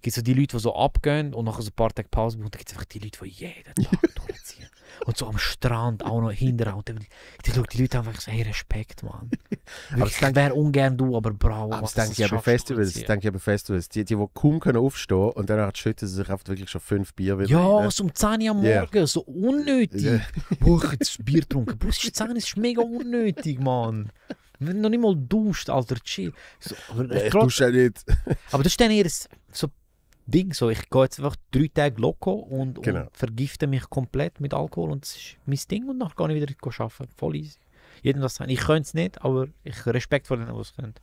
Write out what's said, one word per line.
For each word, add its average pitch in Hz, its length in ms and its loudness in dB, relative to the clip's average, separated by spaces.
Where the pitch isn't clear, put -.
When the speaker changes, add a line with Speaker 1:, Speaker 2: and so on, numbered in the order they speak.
Speaker 1:
gibt's - 160 -4
so 120 60 -4
die 123 120 2
Leute, 139 220 2
die 110 60 -2
so 117 120 0
abgehen 143 600 0
und 113 100 -4
nach 110 160 -4
so 107 80 -6
ein - 60 -12
paar 113 200 2
Tagen - 160 -6
Pause 113 280 0
machen, 107 140 -8
dann - 60 -14
gibt's - 140 -16
einfach 101 140 -12
die - 120 -16
Leute, 104 260 -12
die 95 60 -12
jeden - 440 -16
Tag - 400 0
Speaker 2:
<laughs> - 120 -10
Speaker 1:
durchziehen. - 420 -14
Und 113 100 -2
so 117 120 -6
am 107 100 -4
Strand 117 680 -2
auch 113 160 0
noch 113 120 0
hinterher. 113 440 0
Und 104 120 -10
dann, 113 100 -10
die, 113 60 2
die 120 300 0
Leute 127 160 2
einfach 113 220 -6
so, - 120 -8
hey, 113 100 -2
Respekt, - 640 -4
Mann. 113 320 -10
Speaker 2:
<laughs> - 540 -12
Aber 139 100 -2
Speaker 1:
Wirklich, 104 180 0
Speaker 2:
das - 20 0
denk-, 139 100 4
Speaker 1:
ich 131 60 2
wär 143 200 4
ungern 139 400 4
du, 127 200 2
aber 110 160 0
bravo, 110 320 2
Speaker 2:
aber 107 40 -4
Speaker 1:
Mann, 107 140 -4
Speaker 2:
das 107 100 -4
Speaker 1:
dass 110 140 0
Speaker 2:
denke - 20 -4
Speaker 1:
du's 104 100 -6
Speaker 2:
ich - 0 -
ja 107 80 4
bei 98 100 2
Speaker 1:
schaffst, 110 80 -2
Speaker 2:
Festivals, 120 440 2
das 87 60 -4
Speaker 1:
durchziehen. 113 120 -8
Speaker 2:
denke 107 140 2
ich 95 60 -12
ja 104 40 2
bei 95 80 -6
Festivals. 101 520 -2
Die, 107 140 -2
die, 107 120 0
die 101 180 2
kaum 151 260 4
können 120 180 2
aufstehen 110 520 2
und 101 200 -4
dann 104 240 0
schütten 107 340 -4
sie 92 80 -6
sich 98 140 -4
einfach 98 180 -6
wirklich 95 220 -8
schon 87 100 -6
fünf 98 340 -2
Bier 95 240 0
wieder 98 120 2
Speaker 1:
Ja, 180 260 6
Speaker 2:
rein. 208 140 4
Speaker 1:
so 202 140 -2
um 165 100 -2
zehn 220 280 2
Uhr 220 80 0
am 208 140 0
Speaker 2:
Ja. 214 160 6
Speaker 1:
Morgen, 185 260 2
so 165 140 0
unnötig. 254 840 0
Speaker 2:
Ja. 110 180 4
Speaker 1:
Boah, 170 200 8
ich - 60 0
hab - 100 -2
jetzt - 260 -4
ein 107 60 -10
Bier 151 160 4
getrunken. 117 360 -2
Bro, - 120 0
es - 120 0
ist - 140 -4
zehn, 220 200 -2
es 220 120 -4
ist - 80 -8
mega 233 260 0
unnötig, 233 760 -2
Mann. 113 500 0
Wenn 170 180 -4
du 214 60 -2
noch 214 80 2
nicht 240 120 2
mal 208 120 4
duscht, 180 560 0
Alter, 131 260 0
chill. - 360 -8
So, - 160 -14
aber 120 240 -4
Speaker 2:
Ja, 104 100 2
ich 107 60 2
Speaker 1:
trotz-, 208 140 6
Speaker 2:
dusche 127 200 4
ja 123 60 4
nicht. 123 340 4
<laughs> - 240 -4
Speaker 1:
aber 139 140 2
das - 80 4
ist - 80 0
dann 233 100 6
eher 208 160 6
so - 160 -4
Ding, 180 260 2
so, 123 160 2
ich - 220 -2
gehe 131 140 6
jetzt - 160 -4
einfach 139 160 -2
drei 147 220 2
Tage 143 300 2
loco 175 300 0
und, 135 500 -6
Speaker 2:
Genau. 92 200 0
Speaker 1:
und - 140 -14
vergifte 127 500 -4
mich 135 220 -2
komplett 139 520 -4
mit 143 120 -4
Alkohol 156 380 -4
und 139 140 -4
das - 120 -12
ist - 200 -18
mein 139 120 0
Ding 220 180 -4
und 262 80 -4
nachher 170 300 -4
gehe 156 100 0
ich 151 60 0
wieder 139 120 -6
arbeiten. 117 320 -10
Voll 151 200 -4
easy. 151 220 -12
Jedem 139 200 2
das 131 140 -2
sein. 139 140 -8
Ich 127 100 0
könnte 156 220 2
es - 120 -12
nicht, 170 280 -4
aber 131 260 0
ich - 220 -10
Respekt 123 420 -2
vor 131 80 0
denen, 117 180 -8
die 110 60 -8
es - 140 -12
können. 113 280 -12